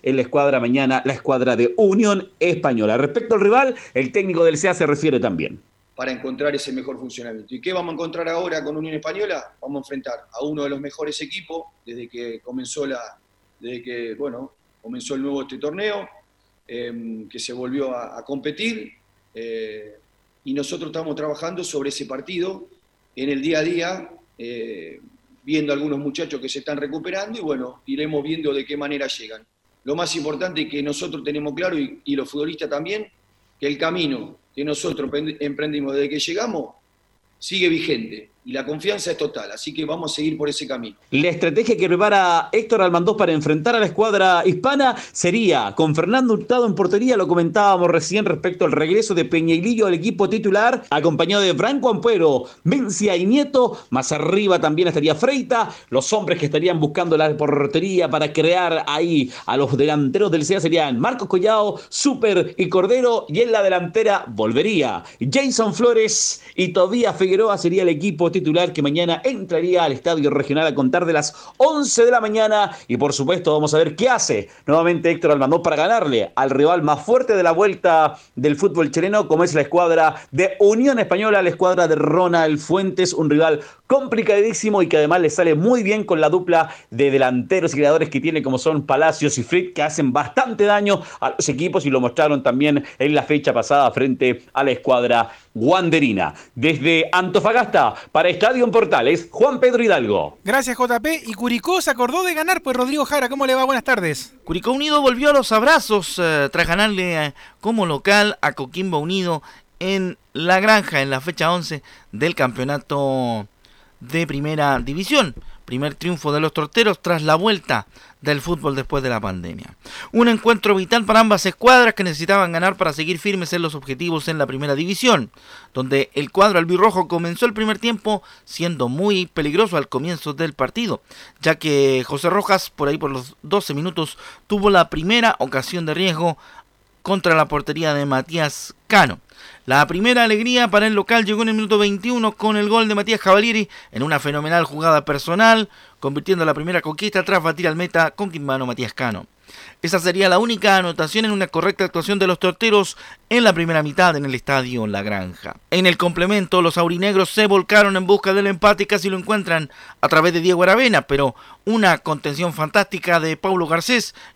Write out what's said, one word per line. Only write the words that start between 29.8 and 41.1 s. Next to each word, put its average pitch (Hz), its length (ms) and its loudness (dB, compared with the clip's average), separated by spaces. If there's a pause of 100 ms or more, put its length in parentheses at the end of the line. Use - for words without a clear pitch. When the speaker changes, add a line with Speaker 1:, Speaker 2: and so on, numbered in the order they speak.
Speaker 2:
Lo 143 100 -4
más 165 200 -4
importante 151 460 -6
es - 80 -6
que 143 140 -6
nosotros 147 400 -8
tenemos 147 320 -8
claro, 180 240 -4
y, 135 240 -8
y 143 120 -4
los 135 140 -6
futbolistas 147 400 -8
también, 180 380 -8 (520)
que 139 60 -6
el 143 120 -4
camino 151 600 -4 (180)
que 143 80 -6
nosotros 147 460 -6
emprend-, 151 300 -6
emprendimos 143 560 -6
desde 143 140 -2
que 147 100 -6
llegamos 175 560 -6 (640)
sigue 180 300 -2
vigente 117 600 -4 (140)
y 127 100 -12
la 131 120 -8
confianza 170 460 -6
es 156 80 -8
total, 113 320 -8
así 127 200 -14
que 151 140 -8
vamos 156 260 -8
a - 40 -8
seguir 156 200 -4
por 147 140 -4
ese 143 180 -8
camino. 120 300 -10 (140)